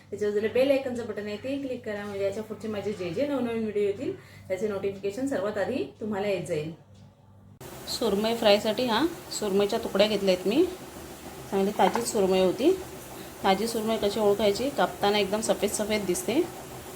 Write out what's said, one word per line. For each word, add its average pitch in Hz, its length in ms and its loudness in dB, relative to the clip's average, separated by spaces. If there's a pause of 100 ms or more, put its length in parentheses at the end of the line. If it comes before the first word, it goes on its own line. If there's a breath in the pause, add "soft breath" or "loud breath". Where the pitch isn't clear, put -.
त्याच्या 208 200 -2
बाजूला 208 240 0
बेल 269 180 6
आयकॉनचं 247 340 0
बटन 208 200 -6
आहे 208 120 -6
ते 269 200 -4
क्लिक 262 280 -6
करा, 208 200 -6
म्हणजे 196 180 -4
याच्या 196 200 0
पुढचे 214 240 -10
माझे 208 260 -2
जे 180 160 -4
जे 233 180 0
नवनवीन 240 340 -2
व्हिडिओ 208 220 0
येतील 247 320 -2 (320 loud breath)
त्याचे 190 200 -2
नोटिफिकेशन 196 600 -4
सर्वात 208 300 -2
आधी 240 260 0 (180)
तुम्हाला 208 260 -2
येत 185 200 0
जाईल. 160 240 -2 (1160)
सुरमई 220 460 0
फ्रायसाठी 214 500 4
हा 240 200 2 (340)
सुरमईच्या 202 400 2
तुकड्या 208 280 4
घेतल्या 196 280 4
आहेत 185 120 0
मी. 262 160 6 (880)
चांगली 196 260 2
ताजी 202 240 4
सुरमई 190 380 2
होती. 190 320 4 (720 loud breath)
ताजी 196 240 2
सुरमई 226 300 0
कशी 208 220 0
ओळखायची? 208 500 4
कापताना 202 480 2
एकदम 202 240 0
सफेद 202 300 0
सफेद 208 340 -2
दिसते, 214 360 0 (540)